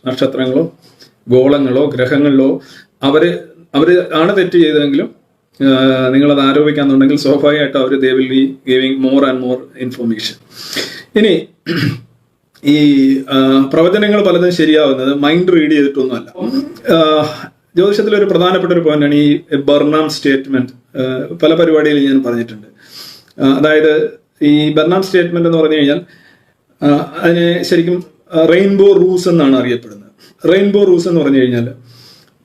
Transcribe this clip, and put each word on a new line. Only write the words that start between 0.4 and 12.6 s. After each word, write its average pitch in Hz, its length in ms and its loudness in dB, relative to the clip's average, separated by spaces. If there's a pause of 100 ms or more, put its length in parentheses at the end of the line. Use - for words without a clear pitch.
ഗോളങ്ങളോ 131 560 2
ഗ്രഹങ്ങളിലോ 135 800 0 (400)
അവര്, 156 360 0 (360)
അവര് 170 280 2 (120)
ആണ് 175 220 0
തെറ്റ് 175 220 0
ചെയ്തതെങ്കിലും, 151 560 0 (520)
ആ, 131 420 2
നിങ്ങളത് 139 320 2
ആരോപിക്കാന്നുണ്ടെങ്കിൽ 139 760 2
സ്വാഭാവികമായിട്ടും 143 640 0
അവര് 131 200 0
they 131 140 0
will 131 180 -2
be 135 160 2
giving 131 640 -2
more 139 200 2
and 127 160 -6
more 127 420 -8
information. 117 540 -8 (760)
ഇനി 208 300 0 (1160)